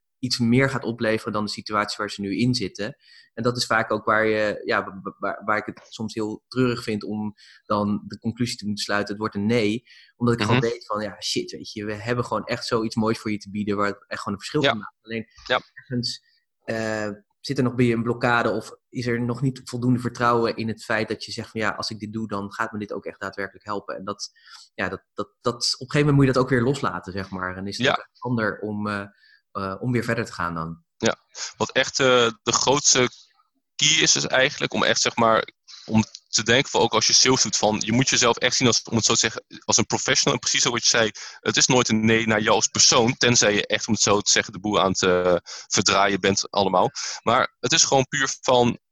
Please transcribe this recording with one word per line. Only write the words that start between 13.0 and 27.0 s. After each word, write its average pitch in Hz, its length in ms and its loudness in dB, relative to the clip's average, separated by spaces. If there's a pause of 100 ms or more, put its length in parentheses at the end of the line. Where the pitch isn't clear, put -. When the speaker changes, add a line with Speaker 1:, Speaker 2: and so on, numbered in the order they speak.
Speaker 1:
voor 110 120 -6
je 104 80 -2
te 98 120 -16
bieden 104 260 -4
waar 101 100 0
het - 200 -6
echt - 160 -10
gewoon 101 120 -6
een 92 100 -8
verschil 151 180 -2
Speaker 2:
Ja. 139 60 4
Speaker 1:
kan 117 100 0
maken. 98 240 -14
Alleen 110 260 -8 (180)
Speaker 2:
Ja. 123 140 0 (140)
Speaker 1:
ergens, - 480 -8 (420)
eh, 110 440 -4 (320)
zit 135 180 -4
er 131 60 2
nog 123 100 0
bij 127 100 2
je 117 100 4
een 117 80 0
blokkade 120 480 0
of - 200 -4 (180)
is 120 180 -8
er 117 140 0
nog 120 220 -4
niet 131 220 -2
voldoende 123 360 0
vertrouwen 120 560 0
in 110 120 -4
het 107 160 -8
feit 110 240 -2
dat 107 160 -8
je 104 80 -14
zegt - 180 -10
van, 110 100 -6
"Ja, 104 100 0
als - 200 -6
ik 107 80 -10
dit 107 140 -10
doe, 110 160 -6
dan 101 240 -6
gaat 113 200 -6
me 107 60 -8
dit 101 140 -8
ook 101 120 -8
echt - 160 -12
daadwerkelijk 95 440 -10
helpen." 101 320 -8
En 95 80 -12
dat, - 260 -10 (440)
ja, 98 140 -2
dat, 92 140 -8 (120)
dat, - 140 -8 (120)
dat, 117 140 -2
op - 60 -16
een - 60 -2 (120)
gegeven 139 200 -2
moment 147 180 4
moet 139 100 8
je 127 60 4
dat 127 100 4
ook 131 80 -2
weer 123 120 4
loslaten, 98 500 -2